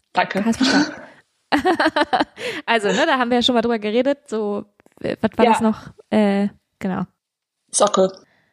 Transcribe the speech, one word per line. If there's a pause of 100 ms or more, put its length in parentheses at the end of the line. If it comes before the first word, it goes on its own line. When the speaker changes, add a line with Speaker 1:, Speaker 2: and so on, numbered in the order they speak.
(120)
Speaker 1:
Danke.
Speaker 2:
Hast
verstanden. (600)
<laughs> (880)
Also,
ne,
da
haben
wir
ja
schon
mal
drüber
geredet,
so, (360)
äh,
was
war
Speaker 1:
Ja.
Speaker 2:
das
noch? (220)
Äh, (300)
genau. (680)
Speaker 1:
Socke. (400)